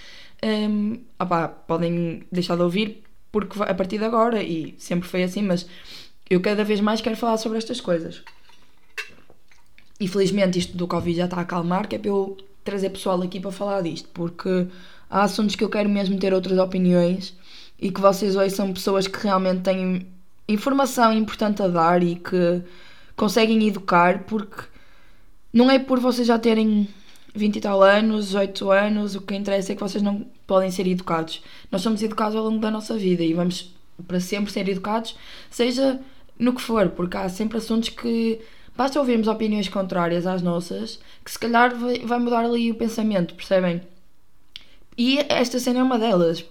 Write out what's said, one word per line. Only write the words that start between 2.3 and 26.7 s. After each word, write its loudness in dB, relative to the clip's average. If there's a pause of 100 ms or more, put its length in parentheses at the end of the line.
deixar 0
de 2
ouvir 0 (300)
porque -4
vai, -2
a 2
partir -2
de -2
agora, 2
e -6
sempre -4
foi 0
assim, -2
mas 0 (600)
eu 6
cada 2
vez 2
mais 2
quero -2
falar 0
sobre -4
estas -6
coisas. -4 (1800)
E -2
felizmente 4
isto -4
do -2
covid 0
já 0
está -4
a -2
acalmar, 0
que -6
é -4
para -2
eu 0 (300)
trazer -2
pessoal -2
aqui -6
para -8
falar -2
disto, -6
porque -2 (420)
há 2
assuntos 0
que -2
eu -2
quero 0
mesmo 0
ter 2
outras 2
opiniões 2 (460)
e -2
que -6
vocês 4
hoje 2
são 0
pessoas 0
que -8
realmente 2
têm 0 (420)
informação 2
importante 0
a 2
dar 4
e 0
que 0 (520)
conseguem 4
educar, 2
porque -6 (880)
não 8
é 8
por 2
vocês 2
já 4
terem 4 (480)